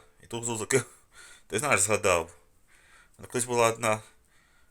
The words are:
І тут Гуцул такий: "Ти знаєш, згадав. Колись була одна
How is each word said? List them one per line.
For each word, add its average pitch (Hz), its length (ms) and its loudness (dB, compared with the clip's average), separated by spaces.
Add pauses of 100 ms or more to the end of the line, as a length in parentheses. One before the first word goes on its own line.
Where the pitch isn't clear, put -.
(240)
І - 40 -20
тут 117 180 -8
Гуцул 113 220 -4
такий: 127 140 2 (680)
"Ти - 120 -4
знаєш, 127 220 0
згадав. 98 500 2 (1000)
Колись 123 140 -2
була 120 220 2
одна 113 340 0 (680)